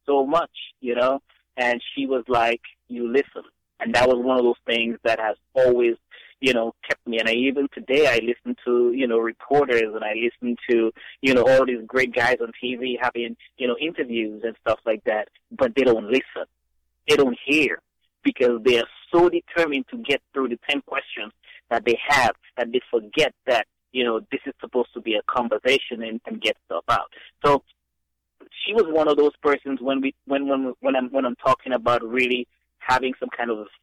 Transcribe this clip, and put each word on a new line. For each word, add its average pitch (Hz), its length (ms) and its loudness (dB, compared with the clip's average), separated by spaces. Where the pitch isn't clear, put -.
so 139 220 2
much, 160 240 0
you 120 120 -4
know. 131 300 0
And 123 240 0
she 139 100 -4
was 131 220 -2
like, 117 340 0
"You 120 240 -6
listen," - 300 0
and 117 160 -2
that 127 120 4
was 123 160 2
one 131 140 0
of 123 60 4
those 120 240 0
things 117 360 -2
that 113 160 0
has 107 160 -2
always, 123 400 4
you 131 140 0
know, 117 220 -2
kept - 200 -8
me. 117 100 -4
And 113 100 -2
I, 113 60 2
even 135 400 0
today, 135 320 2
I 120 180 2
listen 120 320 -4
to, 120 280 4
you 131 140 0
know, 113 100 0
reporters, 117 800 0
and 110 80 -8
I 107 100 -4
listen 120 420 -4
to, 117 220 2
you 135 100 2
know, 123 80 6
all 131 240 6
these 123 220 -4
great 127 260 -2
guys 120 260 2
on 117 120 -6
T 123 140 -6
V 120 260 -6
having, 120 340 -4
you 127 100 -2
know, 120 140 -2
interviews 117 640 -4
and 113 180 -6
stuff 110 240 -2
like 110 200 -2
that, 107 240 -2
but 117 240 -2
they 135 60 2
don't 113 240 2
listen. 110 400 -4
They 147 80 4
don't 131 220 2
hear 139 340 0
because 123 400 0
they 123 140 6
are 117 100 -2
so 175 180 6
determined 165 600 -2
to 123 80 -12
get 139 240 -2
through 131 160 -2
the 120 100 -6
ten 143 120 -2
questions 117 500 -10
that 117 160 -2
they 117 120 2
have 127 280 4
that 117 140 -4
they 123 180 0
forget 117 440 0
that, 117 220 0
you 127 120 -2
know, 113 160 0
this 135 140 -4
is 139 140 -8
supposed - 340 -4
to 117 80 -12
be 110 140 -2
a 104 80 -2
conversation 120 800 -2
and, 113 220 -10
and 110 160 -12
get 107 240 -2
stuff - 240 -6
out. 107 220 -2
So 143 180 4
she 240 80 -4
was 220 140 4
one 156 200 2
of 147 100 4
those 147 240 4
persons 139 400 -2
when 135 200 -2
we, 135 120 -2
when, 139 220 -2
when, 135 340 -2
when 139 140 0
I'm, 123 140 -2
when 135 160 -2
I'm 123 100 -4
talking 131 380 0
about 117 340 0
really 123 400 -2
having 127 400 0
some 123 160 -8
kind 117 140 -4
of 107 180 -6